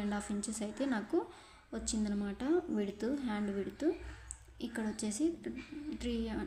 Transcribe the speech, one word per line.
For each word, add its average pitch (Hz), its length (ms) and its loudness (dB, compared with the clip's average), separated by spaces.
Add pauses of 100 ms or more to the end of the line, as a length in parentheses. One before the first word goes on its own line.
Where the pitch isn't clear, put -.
అండ్ 208 120 2
హాఫ్ 208 200 -2
ఇంచెస్ 214 260 -2
అయితే 214 240 0
నాకు 247 340 2 (540)
వచ్చిందనమాట 208 680 0 (360)
విడ్త్, 202 300 0 (180)
హ్యాండ్ 208 320 2
విడ్త్. 196 280 0 (840)
ఇక్కడ 226 240 -4
వచ్చేసి 214 340 0 (760)
త్రీ, 240 160 0 (300)